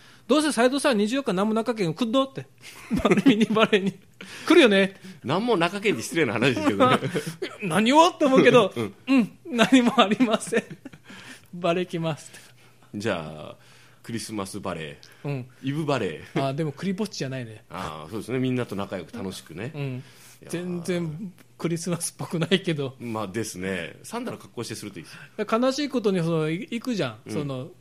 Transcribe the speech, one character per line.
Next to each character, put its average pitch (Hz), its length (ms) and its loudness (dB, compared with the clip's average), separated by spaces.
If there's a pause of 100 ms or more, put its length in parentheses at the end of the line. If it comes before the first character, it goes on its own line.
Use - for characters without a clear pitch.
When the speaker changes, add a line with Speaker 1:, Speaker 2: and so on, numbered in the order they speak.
(260)
Speaker 1:
「ど 285 120 4
う - 20 4
せ 302 100 2
斉 233 160 4
藤 262 140 -2
さ 294 100 4
ん 220 60 2
二 208 100 2
十 240 80 -4
四 277 80 -2
日 226 80 -2
何 190 160 0
も 220 60 0
な 226 100 0
か 247 100 -2
け 208 140 -2
ん 156 60 0
来 247 120 -2
ん 220 60 -2
ど」 269 160 2
っ 269 60 -20
て。 131 120 -10 (260)
<laughs> - 200 -18 (100)
バ 214 80 4
レ 196 60 4
ー、 - 140 6
ミ 214 80 8
ニ 226 80 4
バ 220 220 4
レ 208 120 4
ー - 20 -2
に。 196 120 0 (520)
「来 311 100 6
る 349 80 10
よ 240 40 10
ね」。 196 280 4 (280)
Speaker 2:
何 175 220 0
も 240 100 4
な 170 140 4
か 190 100 -6
け 117 120 2
ん - 20 2
っ 120 40 -2
て 110 60 -6
失 - 140 -6
礼 160 80 4
な 104 80 0
話 117 220 2
で 311 80 -2
す 294 40 0
け 214 60 4
ど 254 160 4
ね。 247 100 4 (320)
Speaker 1:
<laughs> - 320 -10
何 208 300 2
を？ 320 160 8
っ 330 80 -4
て 311 80 4
思 262 100 4
う 254 80 8
け 247 80 8
ど、 226 240 6
Speaker 2:
う 233 60 -2
ん。 202 120 -4 (140)
Speaker 1:
「う 269 120 4
ん、 - 260 0
何 254 360 4
も 240 200 2
あ 196 80 2
り 214 100 0
ま 220 220 2
せ - 160 -2
ん。 214 60 0 (440)
<laughs> - 460 -20
バ 175 200 0
レ 180 100 0
ー - 20 -6
来 175 120 -6
ま 160 200 -4
す」 - 180 -20
っ - 60 -20 (500)
て。 107 80 -10
Speaker 2:
じ 107 100 -2
ゃ 78 460 -6
あ、 - 0 - (480)
ク - 80 -14
リ 113 80 -6
ス 110 140 -12
マ 101 120 -6
ス 101 140 -10
バ 90 140 -6
レ 78 240 -10 (260)
ー。 151 60 -10
Speaker 1:
う - 20 -4
ん。 127 140 -8 (180)
Speaker 2:
イ 135 80 -4
ブ 156 140 -4
バ 139 140 0
レ 80 220 -6 (120)
ー。 139 120 -2
Speaker 1:
あ、 135 80 -4
で 160 120 -4
も 143 80 -6
ク - 120 -12
リ 196 80 -2
ぼ 202 120 -6
っ - 20 -4
ち - 120 -14
じ 147 60 -6
ゃ 131 40 -8
な 131 100 -10
い 120 60 -10
ね。 110 240 -18
Speaker 2:
あ 80 360 -10
あ、 80 40 -16
そ 107 80 -8
う - 20 -6
で 90 60 -8
す 110 80 -10
ね。 131 60 -2
み 127 100 0
ん 127 60 -2
な 123 100 -2
と 104 100 -10
仲 98 220 -6
良 85 80 -10
く - 80 -20
楽 95 180 -8
し - 120 -14
く 80 100 -18
ね。 98 200 -10
Speaker 1:
う 151 40 -14
ん。 143 40 -8
Speaker 2:
い 131 120 -6 (500)
や - 60 -18
ー。 - 20 -16
Speaker 1:
全 175 320 -6
然 175 500 -6 (240)
ク 170 120 -4
リ 170 80 -2
ス 165 120 -8
マ 165 100 -4
ス - 120 -8
っ - 60 -18
ぽ 139 80 -10
く 170 140 -4
な 160 120 -2
い 190 100 4
け 170 120 -4
ど。 139 260 -6
Speaker 2:
ま 113 220 -6
あ 101 60 -4
で 110 180 -4
す - 100 -10
ね。 90 480 -6
サ 233 160 -10
ン 247 60 -8
タ 226 60 -8
の 104 60 -10
格 - 180 -20
好 117 80 -8
し - 40 -10
て 113 80 -10
す - 80 -12
る 104 80 -12
と 87 80 -16
い 78 40 -14
い - 20 -20
で - 40 -20
す - 40 -20
よ。 - 460 -4
Speaker 1:
悲 262 120 2
し 269 80 -4
い 285 100 -4
こ 247 120 -2
と 202 100 2
に、 185 80 2
そ 165 120 0
の、 156 180 0
い-、 175 220 -6
行 226 80 -6
く 240 160 -6
じ 175 80 -2
ゃ 127 60 -4
ん。 110 160 -14
Speaker 2:
う - 40 -12
ん。 156 40 -8
Speaker 1:
そ 156 100 -4
の、 139 240 -8 (140)